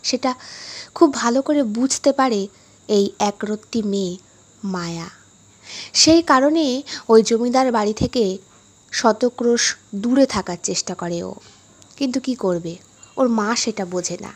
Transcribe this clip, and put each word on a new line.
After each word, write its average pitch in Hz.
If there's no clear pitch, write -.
সেটা 254
খুব 330
ভালো 233
করে 294
বুঝতে 240
পারে 262
এই 202
একরত্তি 208
মেয়ে 196
মায়া। 170
সেই 330
কারণে 302
ওই 226
জমিদার 247
বাড়ি 214
থেকে 240
শতক্রোশ 233
দূরে 240
থাকার 185
চেষ্টা 180
করে 175
ও। 190
কিন্তু 269
কি 254
করবে, 175
ওর 262
মা 220
সেটা 214
বোঝে 175
না। -